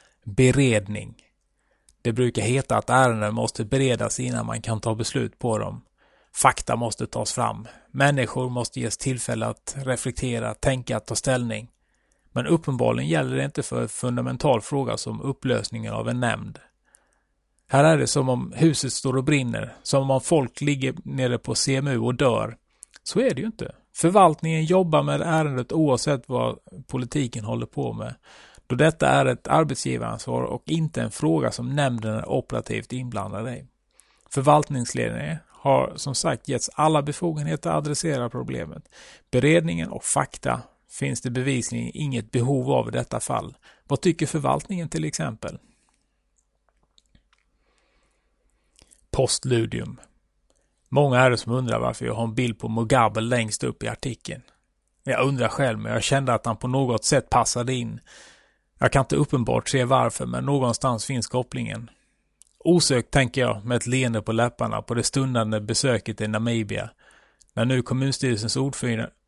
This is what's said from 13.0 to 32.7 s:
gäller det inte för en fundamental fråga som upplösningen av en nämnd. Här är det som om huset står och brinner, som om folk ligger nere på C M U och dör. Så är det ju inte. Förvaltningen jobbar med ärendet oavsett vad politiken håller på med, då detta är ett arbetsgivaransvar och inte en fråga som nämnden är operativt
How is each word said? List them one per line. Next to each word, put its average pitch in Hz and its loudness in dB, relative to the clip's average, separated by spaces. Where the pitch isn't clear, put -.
gäller 135 0
det 135 0
inte 143 -6
för 120 -4
en 117 -4
fundamental 123 0
fråga 123 -4
som 110 -8
upplösningen 113 -4
av 113 -4
en 120 -2
nämnd. 110 -4
Här 139 6
är 160 8
det 123 2
som 131 0
om 127 -2
huset 143 2
står 131 -2
och 131 0
brinner, 123 0
som 135 2
om 135 4
folk 143 2
ligger 135 0
nere 127 0
på - -4
C 135 2
M 139 0
U 127 2
och 117 0
dör. 113 2
Så - 0
är 240 2
det - -4
ju 208 -4
inte. - -8
Förvaltningen 160 4
jobbar 165 4
med 143 -2
ärendet 147 0
oavsett 143 2
vad 120 -2
politiken 123 -4
håller 117 -4
på 127 -6
med, 110 -8
då 123 0
detta 156 4
är 135 4
ett 123 -2
arbetsgivaransvar 123 0
och 120 -6
inte 156 -2
en 113 -4
fråga 151 0
som 127 -4
nämnden 117 0
är 113 -6
operativt 117 -4